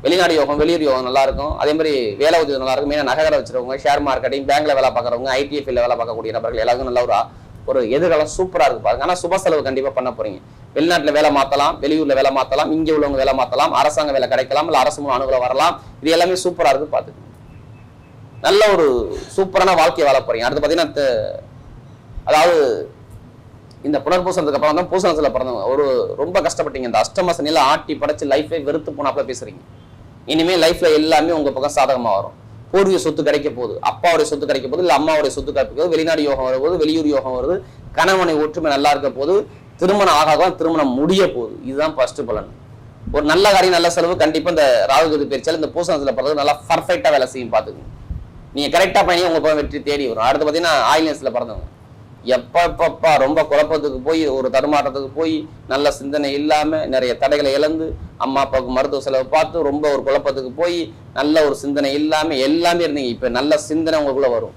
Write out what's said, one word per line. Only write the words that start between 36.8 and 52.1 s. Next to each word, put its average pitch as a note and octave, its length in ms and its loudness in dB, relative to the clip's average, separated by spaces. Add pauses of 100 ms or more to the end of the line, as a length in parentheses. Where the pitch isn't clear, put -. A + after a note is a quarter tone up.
யோகம் C3 260 -2
வருது, C#3+ 280 -4 (320)
கணவனை E3+ 420 2
ஒற்றுமை D3+ 360 -2
நல்லா C#3+ 200 2
இருக்க C#3 200 0
போகுது, D#3 360 0 (300)
திருமணம் F#3+ 380 2
ஆகாதான் D#3 400 4
திருமணம் D#3+ 340 0
முடிய D#3 440 2
போகுது. A#2 220 -8 (100)
இதுதான் C#3+ 300 -4
ஃபர்ஸ்ட் B2+ 320 -2
பலன். G#2+ 200 -6 (640)
ஒரு D3 120 0
நல்ல F3+ 260 4
காரியம், F#3 220 6
நல்ல E3+ 180 4
செலவு F3 260 0
கண்டிப்பா D#3 340 0
இந்த C#3 380 4
ராகு D3 180 4
கேது D3+ 200 0
பயிற்சியால C#3 280 -4
இந்த D#3 120 -4
பூசணத்துல C#3+ 480 -2
பிறந்தது C3 200 -2
நல்லா C#3+ 340 0
பர்ஃபெக்டா E3 420 0
வேலை C3 160 2
செய்யும், A#2+ 260 -10
பாத்துக்கோங்க. - 640 -6 (400)
நீங்க C#3+ 240 -2
கரெக்டா F#3 280 4
பண்ணி F3 160 2
உங்க E3 180 2
பக்கம் D#3 160 2
வெற்றி C#3+ 260 -6
தேடி C#3+ 260 -2
வரும். A2 140 -4
அடுத்து C#3+ 280 2
பாத்தீங்கன்னா D3+ 460 2
ஆயில்யத்துல C#3+ 360 -2
பிறந்தவங்க A#2 440 -8 (480)